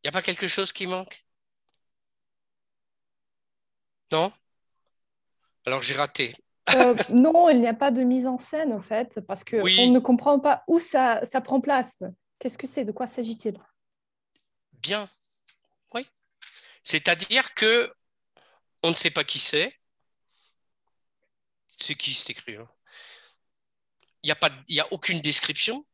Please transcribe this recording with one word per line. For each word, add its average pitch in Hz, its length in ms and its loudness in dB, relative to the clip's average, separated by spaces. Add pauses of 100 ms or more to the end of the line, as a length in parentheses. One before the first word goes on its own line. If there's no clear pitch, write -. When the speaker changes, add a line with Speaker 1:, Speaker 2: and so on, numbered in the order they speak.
Speaker 1:
Il - 40 -4
n'y - 20 -2
a - 20 -8
pas 180 120 -2
quelque 190 240 -4
chose 190 260 -4
qui 190 140 -8
manque ? 185 360 -8 (3000)
Non ? 165 200 0 (1300)
Alors, 131 180 -4
j'ai 135 120 -2
raté. 139 400 -4 (400)
Speaker 2:
Euh, 240 200 6 (140)
non, 320 400 6
il 262 100 6
n'y 233 80 2
a 226 60 0
pas 277 180 0
de 247 120 0
mise 254 240 0
en 254 100 -4
scène, 302 360 -4
en 196 80 -6
fait, 220 460 -6
parce 190 160 -10
que - 140 -4
Speaker 1:
Oui. 190 240 4
Speaker 2:
on 247 100 6
ne 247 80 8
comprend 262 400 2
pas 285 280 0
où 330 120 2
ça, 262 460 0
ça 254 160 -4
prend 254 200 -2
place. 262 420 -2 (360)
Qu'est-ce - 180 -8
que 269 100 -12
c'est ? 254 180 -6
De 214 60 -8
quoi 247 160 -8
s'agit-il ? 226 500 -8 (1160)
Speaker 1:
Bien. 190 340 -6 (840)
Oui. 247 140 -8 (760)
C'est-à-dire 175 680 0
que 233 380 2 (880)
on 165 80 0
ne 170 60 0
sait 165 160 0
pas 156 120 -2
qui - 160 -4
c'est. 170 360 -2 (1900)
C'est - 280 -8
qui 139 180 -6
cet - 180 -6
écrivain ? 113 380 -14 (1500)
Il - 40 -6
n'y 151 40 0
a 151 40 2
pas, 151 140 0 (180)
il 165 80 -6
y 147 40 2
a 156 140 -2
aucune 170 280 -2
description. 160 720 -2